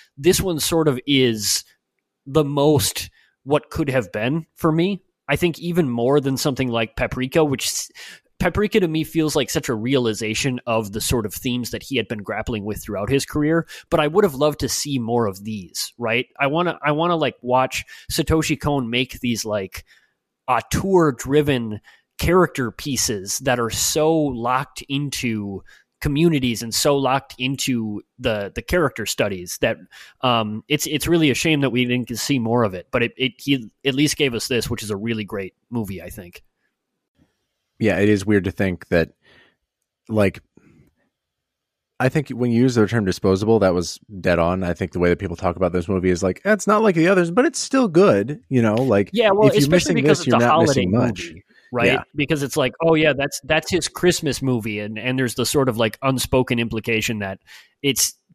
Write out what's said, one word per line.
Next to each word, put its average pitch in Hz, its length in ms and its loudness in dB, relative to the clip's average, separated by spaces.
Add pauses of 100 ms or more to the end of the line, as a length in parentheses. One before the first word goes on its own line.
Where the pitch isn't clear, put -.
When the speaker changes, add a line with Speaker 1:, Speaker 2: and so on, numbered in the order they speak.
(180)
Speaker 1:
this 165 220 2
one 175 200 -2
sort 160 280 2
of 131 180 0
is 120 600 0 (600)
the 143 200 2
most 143 640 2 (340)
what 147 260 0
could - 200 -2
have 127 240 -2
been 135 320 -2 (100)
for 160 160 0
me. 175 320 0 (240)
I 143 80 0
think 165 240 -2
even 170 300 0
more 120 320 2
than 135 160 -2
something 131 320 -2
like 113 260 -2
Paprika, 131 480 0
which 135 220 -2
s-, - 260 -6 (480)
Paprika 208 420 0
to 180 80 0
me 156 160 -2
feels 156 320 0
like 131 120 -2
such 151 200 -4
a 131 40 0
realization 117 920 -2
of 113 260 -2
the 107 80 -6
sort 113 260 -2
of 98 80 -8
themes 123 380 -6
that 113 120 -10
he - 120 -8
had 113 140 -2
been 107 140 -8
grappling 107 420 -6
with 104 180 -8
throughout 104 260 -6
his 135 160 0
career. 156 400 0 (240)
But 160 120 0
I 147 60 0
would 190 180 2
have 143 100 0
loved 147 260 0
to 127 80 -4
see 139 300 -4
more 117 280 0
of 98 180 -8
these, 104 520 -10
right? 117 280 -2 (120)
I 139 100 0
wanna, 165 360 0
I 147 80 0
wanna, 170 240 0
like, 147 260 -2
watch 127 440 0 (260)
Satoshi 160 480 0
Kon 139 300 -2
make 123 320 -4
these, 120 240 -2
like, 104 400 -6 (640)
auteur-driven 135 1300 0 (380)
character 170 540 2
pieces 110 680 -4
that 127 220 0
are 113 80 0
so 156 440 0
locked 131 760 -2
into 113 760 -4 (380)
communities 143 600 2
and 113 120 -8
so 143 240 2
locked 131 400 -2
into 123 640 -4 (180)
the, 107 360 -2
the 117 60 -8
character 151 440 -2
studies 95 560 -4
that, 113 160 0 (420)
um, 110 480 0
it's, 147 180 -2
it's 120 220 -4
really 160 240 4
a 117 40 2
shame 156 260 0
that 139 80 2
we 123 160 0
didn't 123 240 -2
get 120 60 -6
to 110 60 -8
see 139 180 0
more 117 260 2
of 95 80 -2
it, 87 180 -12
but 120 120 0
it, 117 120 -4
it, 131 220 -2
he 131 320 -2 (160)
at 135 80 0
least 147 240 0
gave 139 160 0
us 110 160 -4
this, 120 200 -2
which 120 140 -6
is 104 80 -6
a 101 60 -4
really 110 260 -4
great 98 300 -8 (160)
movie, 117 320 -6
I - 80 -14
think. - 340 -18 (1400)
Speaker 2:
Yeah, 98 200 2
it 101 80 4
is 101 180 2
weird 101 200 2
to 92 60 -2
think 92 380 -4
that, 82 240 2 (920)
like, 104 340 0 (1600)
I 127 80 2
think 139 220 -2
when 123 220 -2
you 117 100 4
use 127 140 4
the 107 120 6
term 107 160 0
disposable, 98 560 2
that 95 140 4
was 87 260 -4 (220)
dead 87 180 2
on. 90 240 2
I 87 100 -2
think 90 180 -4
the 87 80 -4
way 87 100 4
that 87 100 2
people 87 160 -6
talk 87 200 -2
about 90 180 0
this 90 160 -2
movie 92 200 2
is 90 140 0
like, 92 220 -2
"Eh, 208 80 4
it's 196 140 -2
not 214 140 4
like 208 140 4
the 160 120 4
others, 180 240 2
but 240 140 2
it's - 140 -2
still 262 280 0
good," 147 600 4
you 127 140 2
know, 110 140 2
like, 113 360 2
Speaker 1:
Yeah, 214 200 2
well, 208 160 4
Speaker 2:
if - 80 4
you're - 80 6
Speaker 1:
especially 170 320 2
Speaker 2:
missing - 0 -
Speaker 1:
because 143 240 4
Speaker 2:
this, - 80 -4
Speaker 1:
it's - 0 -
Speaker 2:
you're 127 100 4
Speaker 1:
a - 20 4
Speaker 2:
not 120 100 4
Speaker 1:
holiday 160 180 4
Speaker 2:
missing 110 240 2
much. 113 360 0
Speaker 1:
movie, 80 160 -18 (300)
right? 120 200 0
Speaker 2:
Yeah. 135 100 -2 (120)
Speaker 1:
Because 143 280 0
it's 131 120 -6
like, 131 260 0
"Oh 165 120 4
yeah, 156 240 4
that's, 139 260 -4
that's 156 280 -2
his 175 180 -2
Christmas 165 520 0
movie," 113 380 -2
and, 107 200 -8
and 127 180 -2
there's 127 180 -2
the 123 100 0
sort 135 220 2
of, 113 100 -2
like, 113 260 0
unspoken 127 560 0
implication 110 600 -2
that 98 200 -6 (420)
it's, 135 320 0 (220)